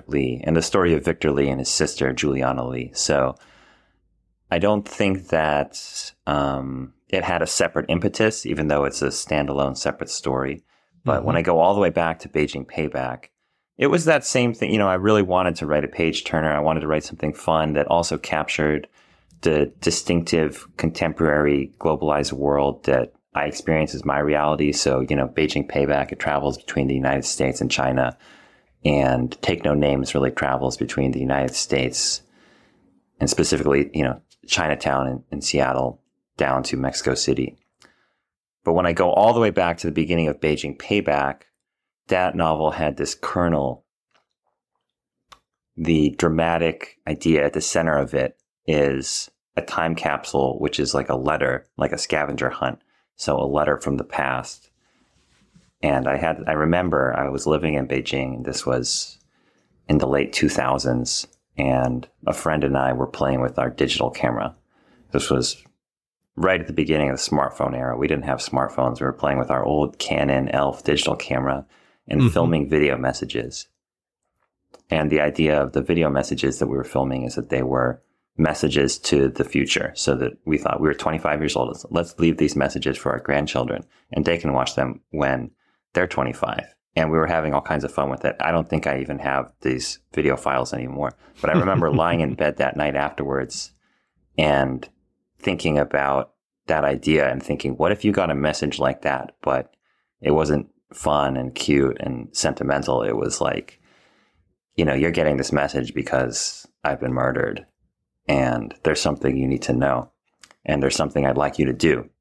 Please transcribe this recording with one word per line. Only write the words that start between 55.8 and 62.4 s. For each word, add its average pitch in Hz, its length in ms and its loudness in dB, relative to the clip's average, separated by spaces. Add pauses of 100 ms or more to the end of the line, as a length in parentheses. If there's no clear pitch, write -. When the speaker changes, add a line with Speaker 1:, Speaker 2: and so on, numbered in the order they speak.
Speaker 1:
And 67 260 0
I 69 80 0
had, 80 300 -2
I 78 60 0
remember 78 640 2
I 69 120 0
was 67 180 -6
living 76 280 2
in 67 140 -2
Beijing. 65 560 -4
This - 220 -6
was - 520 -4 (720)
in 78 100 4
the 65 100 2
late 69 240 0
two 73 160 2
thousands, 64 800 0 (300)
and 65 520 0 (180)
a - 60 2
friend 78 320 0